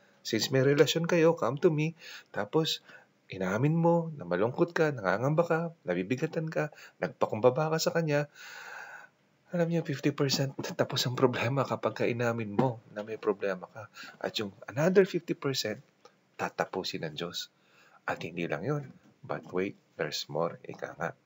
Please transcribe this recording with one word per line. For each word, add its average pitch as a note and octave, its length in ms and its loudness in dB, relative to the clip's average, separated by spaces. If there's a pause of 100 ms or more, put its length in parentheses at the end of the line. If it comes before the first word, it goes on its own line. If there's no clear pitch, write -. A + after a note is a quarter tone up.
(260)
since G#2+ 240 0
may C3 160 4
relasyon D3 400 6
kayo, E3 320 4
"Come C3 240 -2
to F#3 80 8
me." D#3 240 2 (400)
Tapos, D3+ 480 0 (480)
inamin G2 480 0
mo E3 400 4
na F2 80 -10
malungkot A#2 480 2
ka, D#3 200 2
nangangamba B2 520 2
ka, E3 140 2 (260)
nabibigatan C3 640 -2
ka, D3+ 200 -2 (320)
nagpakumbaba B2+ 720 2
ka D#3+ 80 2
sa - 120 0
kanya, D3 360 0 (1200)
alam E3+ 220 0
niyo, E3 160 2
fifty C#3 260 0
percent C#3 380 0 (260)
tapos C#3+ 300 0
ang B2 80 -4
problema B2+ 480 2
kapag A2+ 320 -2
ka A#2+ 80 -2
inamin A#2 500 0
mo A#2 380 0
na G#2 160 -8
may A2 80 -8
problema G2 560 -2
ka. G#2+ 160 -14 (340)
At - 160 -4
yung G#2 160 -4 (160)
another F3+ 400 4
fifty D#3 240 -4
percent, B2+ 480 -4 (560)
tatapusin F2+ 680 -4
ng D#2 100 -12
Diyos. E2+ 320 -8 (540)
At - 180 -6
hindi E2+ 240 -4
lang D#2 160 -4
yun, C#3+ 220 -2 (420)
but - 160 -6 (140)
wait, F#2+ 180 0 (240)
there's - 320 -4
more. E2 380 -2
Ika - 340 -10
nga. E2 240 -6